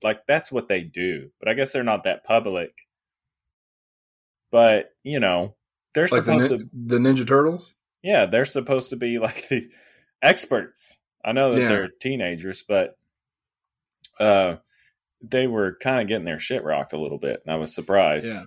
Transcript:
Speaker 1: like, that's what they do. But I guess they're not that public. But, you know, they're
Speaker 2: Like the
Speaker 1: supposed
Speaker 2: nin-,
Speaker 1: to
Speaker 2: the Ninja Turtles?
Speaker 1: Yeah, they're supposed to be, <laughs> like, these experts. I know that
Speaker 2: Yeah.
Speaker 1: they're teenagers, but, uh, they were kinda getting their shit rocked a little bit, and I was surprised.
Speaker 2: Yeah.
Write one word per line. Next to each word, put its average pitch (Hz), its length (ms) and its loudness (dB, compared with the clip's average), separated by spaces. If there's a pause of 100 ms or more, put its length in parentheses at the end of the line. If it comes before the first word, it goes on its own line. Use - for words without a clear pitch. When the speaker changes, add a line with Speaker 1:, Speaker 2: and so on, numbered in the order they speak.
Speaker 1:
like, 107 240 -4
that's 156 240 0
what 123 160 -6
they 92 160 -2
do. 82 560 -6
But - 100 -4
I 113 60 2
guess 135 180 -2
they're 127 100 -2
not 107 200 0
that 92 200 -2
public. 101 640 -2 (1600)
But, 113 400 6 (120)
you 139 160 -4
know, 92 360 0 (380)
they're 151 140 2
Speaker 2:
Like 120 180 2
the 113 140 4
Speaker 1:
supposed 135 120 2
Speaker 2:
nin-, 120 80 0
Speaker 1:
to 107 140 -14
Speaker 2:
the 120 240 -2
Ninja 127 300 2
Turtles? 151 480 0 (260)
Speaker 1:
Yeah, 170 240 2
they're 110 200 2
supposed 131 440 -2
to 131 60 -10
be, 120 240 -4
<laughs> - 0 -
like, - 280 -4
these 123 200 -4 (540)
experts. - 760 0 (260)
I 110 80 -4
know 131 200 2
that 127 100 2
Speaker 2:
Yeah. 120 60 2
Speaker 1:
they're 98 220 0 (100)
teenagers, 95 680 -6
but, 98 300 0 (1200)
uh, 98 380 4 (640)
they 127 260 -2
were 104 260 -2
kinda 131 320 -2
getting 98 200 -4
their 80 140 -6
shit - 240 -6
rocked 76 300 -4
a 76 60 -6
little 73 180 -6
bit, 65 260 -6
and 80 100 -6
I 80 40 -4
was 78 180 -8
surprised. 90 520 2
Speaker 2:
Yeah. 101 200 -8